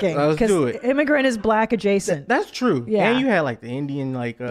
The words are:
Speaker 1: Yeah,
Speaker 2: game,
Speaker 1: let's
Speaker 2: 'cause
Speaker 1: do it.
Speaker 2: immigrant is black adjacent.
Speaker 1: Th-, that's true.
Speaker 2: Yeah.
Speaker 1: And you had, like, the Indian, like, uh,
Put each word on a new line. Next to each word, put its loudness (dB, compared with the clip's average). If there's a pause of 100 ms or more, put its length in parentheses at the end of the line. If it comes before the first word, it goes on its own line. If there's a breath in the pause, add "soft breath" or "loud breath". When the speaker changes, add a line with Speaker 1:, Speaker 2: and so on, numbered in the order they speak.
Speaker 1:
Yeah, 2
Speaker 2:
game, -2
Speaker 1:
let's 2
Speaker 2:
'cause 2
Speaker 1:
do 4
it. -4
Speaker 2:
immigrant 2
is 2
black 0
adjacent. 0
Speaker 1:
Th-, 2
that's -6
true. 0
Speaker 2:
Yeah. 2
Speaker 1:
And 2
you 0
had, 2
like, -4
the -12
Indian, -6
like, -6
uh, -8